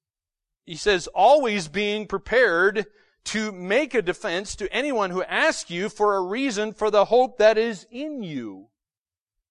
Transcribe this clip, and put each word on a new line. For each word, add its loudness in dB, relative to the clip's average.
He -16
says, 0
"Always 4
being -4
prepared 2
to -4
make -2
a 0
defense -6
to -8
anyone -2
who -4
asks -2
you -4
for 0
a 0
reason -4
for -2
the 4
hope 2
that 6
is -2
in -10
you." -10